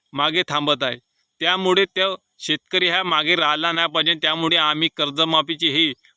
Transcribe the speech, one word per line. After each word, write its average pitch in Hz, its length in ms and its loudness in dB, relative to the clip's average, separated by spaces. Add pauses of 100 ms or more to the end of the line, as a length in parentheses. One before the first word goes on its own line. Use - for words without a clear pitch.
(120)
मागे 156 360 0
थांबत 147 340 0
आहे. 123 160 -4 (420)
त्यामुळे 185 460 2
तो 190 280 -2 (240)
शेतकरी 180 500 -2
हा 180 140 0
मागे 165 340 0
राहिला 156 360 0
नाही 165 160 0
पाहिजे. 160 260 0
त्यामुळे 160 420 0
आम्ही 156 400 0
कर्जमाफीची 156 720 0
ही 147 240 0 (240)